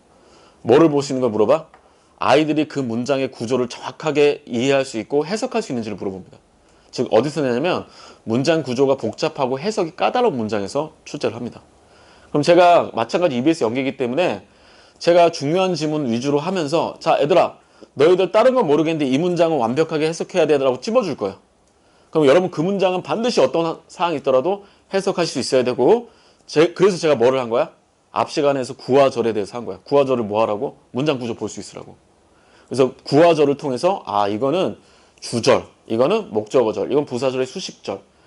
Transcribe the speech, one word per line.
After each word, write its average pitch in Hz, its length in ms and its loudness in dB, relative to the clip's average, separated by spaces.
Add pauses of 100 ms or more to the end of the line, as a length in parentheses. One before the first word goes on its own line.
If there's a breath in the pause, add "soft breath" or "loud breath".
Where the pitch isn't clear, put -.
(600 soft breath)
뭐를 151 280 6
보시는 139 320 -2
걸 123 80 0
물어봐? 107 380 2 (520 soft breath)
아이들이 147 480 2
그 - 120 -8
문장의 127 520 -4
구조를 123 360 -4
정확하게 147 800 -2
이해할 135 400 0
수 113 140 -8
있고 143 260 -2
해석할 214 360 -6
수 - 100 -8
있는지를 110 260 -6
물어봅니다. 95 400 -10 (540 soft breath)
즉 131 200 -4
어디서 143 300 0
내냐면 131 440 -2 (380 loud breath)
문장 139 400 0
구조가 131 340 0
복잡하고 135 600 -4
해석이 185 360 -4
까다로운 208 420 0
문장에서 110 540 -4 (120)
출제를 120 320 -6
합니다. 120 260 -12 (680 soft breath)
그럼 147 140 -2
제가 170 500 6
마찬가지 160 440 -2
이비에스 156 260 0
연계이기 131 340 -2
때문에 127 480 -4 (540 soft breath)
제가 170 320 4
중요한 175 420 -2
지문 151 380 -4
위주로 143 280 0
하면서 151 600 -2
"자, - 220 2
얘들아, 147 360 2 (380 loud breath)
너희들 180 360 4
다른 240 220 4
건 240 140 2
모르겠는데 151 440 0
이 131 60 2
문장은 165 400 0
완벽하게 151 500 0
해석해야 165 380 -2
되더라고." 135 340 2
찝어줄 214 380 -2
거예요. 95 200 -6 (760 soft breath)
그럼 156 160 4
여러분 180 240 4
그 - 100 -6
문장은 185 400 0
반드시 196 400 -2
어떤 165 240 2
하-, 165 220 -6
사항이 170 300 -4
있더라도 143 480 0 (280 soft breath)
해석하실 185 380 -2
수 139 80 -6
있어야 127 240 0
되고, 135 460 2 (360 soft breath)
제-, 160 280 2
그래서 180 240 2
제가 147 180 2
뭐를 127 240 2
한 120 100 -6
거야? 123 220 -2 (400)
앞 113 180 -2
시간에서 135 460 -2
구와 135 340 4
절에 117 240 -2
대해서 104 240 -6
한 117 80 -12
거야. 95 200 -10
구와 143 200 2
절을 123 180 0
뭐 104 200 0
하라고? 110 340 -4 (140)
문장 139 260 -2
구조 117 160 -6
볼 101 160 -8
수 - 100 -16
있으라고. 95 360 -18 (720 soft breath)
그래서 127 260 0 (100)
구와 165 320 4
절을 143 220 2
통해서 147 480 -2
아, 104 240 0
이거는 135 480 -2 (420 soft breath)
주절, 110 460 0 (220)
이거는 143 440 -2
목적어절, 107 600 -2
이건 143 140 0
부사절의 131 400 -4
수식절, - 540 -12 (280 soft breath)